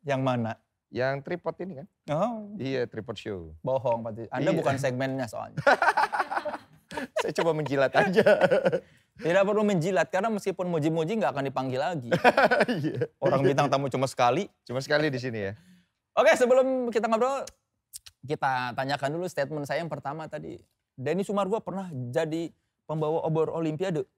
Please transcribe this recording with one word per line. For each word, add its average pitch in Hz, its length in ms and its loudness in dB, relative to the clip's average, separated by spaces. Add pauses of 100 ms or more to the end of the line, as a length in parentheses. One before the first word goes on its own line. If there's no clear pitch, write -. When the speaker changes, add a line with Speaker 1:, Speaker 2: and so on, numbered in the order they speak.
Speaker 1:
Yang 135 220 -2
mana? 120 280 0 (360)
Speaker 2:
Yang 131 340 -2
tripod 170 380 -8
ini 185 160 -10
kan. 143 120 -16 (220)
Speaker 1:
Oh. 208 460 -4
Speaker 2:
Iya, 131 300 -4
tripod 107 280 -10
show. 90 460 -10
Speaker 1:
Bohong, 123 420 -2
berarti. 113 280 -10
Anda 131 180 -4
Speaker 2:
Iya. - 80 2
Speaker 1:
bukan 139 220 0
segmennya 131 500 -2
soalnya. 110 320 -10
Speaker 2:
<laughs> 320 960 2 (640)
Saya - 160 6
coba 170 200 4
menjilat 139 380 2
aja. 190 340 6 (920)
Speaker 1:
Tidak 175 280 2
perlu 208 180 2
menjilat, 185 460 2
karena 196 220 0
meskipun 185 360 -4
muji-muji 160 500 0
nggak 160 180 0
akan 139 120 -4
dipanggil 131 360 -4
lagi. 151 280 -4 (340)
Speaker 2:
<laughs> 233 340 2
Iya. 135 400 -4
Speaker 1:
Orang 139 260 2
bintang 139 240 2
tamu 139 200 0
cuma 131 180 -2
sekali. 131 420 2 (160)
Speaker 2:
Cuma 123 160 -6
sekali 147 280 0
di 131 100 -2
sini 117 240 -6
ya. 98 120 -4 (600)
Speaker 1:
Oke, 285 200 6
sebelum 254 560 4
kita 220 160 -2
ngobrol, 240 380 0 (800)
kita 127 520 -2
tanyakan 135 380 -4
dulu 175 140 -6
statement 147 400 -4
saya 143 140 -4
yang 170 100 -6
pertama 151 360 -8
tadi. 156 320 -12 (340)
Denny 151 300 -2
Sumargo 196 380 -2
pernah 185 300 -10
jadi 156 600 -4 (340)
pembawa 156 380 -2
obor 160 280 0
Olimpiade? 160 560 -2 (120)